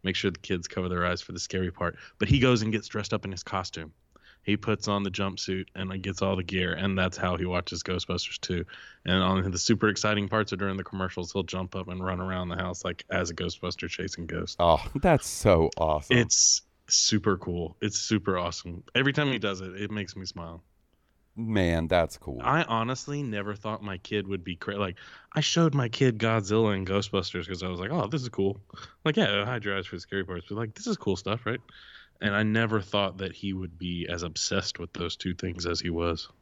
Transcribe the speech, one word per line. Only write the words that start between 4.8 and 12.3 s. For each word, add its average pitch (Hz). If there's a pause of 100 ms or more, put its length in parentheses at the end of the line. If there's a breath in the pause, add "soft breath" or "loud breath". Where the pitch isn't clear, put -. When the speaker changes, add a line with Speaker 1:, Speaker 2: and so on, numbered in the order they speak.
Speaker 1:
on 101
the 95
jumpsuit 95 (100)
and, 95
like, 95
gets 98
all 98
the 92
gear, 90
and 95
that's 92
how 90
he 92
watches 90
Ghostbusters -
Two. 85 (400 loud breath)
And 92
on 92
the 90
super 107
exciting 104
parts 107
are 95
during 98
the 95
commercials, 92
he'll 98
jump 92
up 92
and 92
run 92
around 92